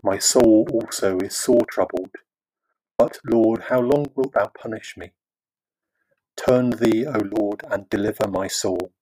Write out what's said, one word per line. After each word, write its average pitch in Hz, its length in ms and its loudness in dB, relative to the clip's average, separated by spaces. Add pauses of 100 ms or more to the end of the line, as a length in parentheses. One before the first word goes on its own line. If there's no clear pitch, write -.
My 95 160 -2
soul 113 520 6
also 104 460 -2
is 95 180 -4
sore 85 360 2
troubled. - 400 -4 (880)
But, 120 260 2
Lord, 113 440 2
how 127 100 2
long 143 260 2 (100)
wilt 131 180 -4
thou 101 220 0
punish - 400 -12
me? - 180 -18 (1200)
Turn 127 340 2
thee, 117 380 0
O 135 100 -4
Lord, 101 440 -2 (100)
and 101 180 -8
deliver 107 380 -2
my 95 200 -4
soul. 92 440 -4 (100)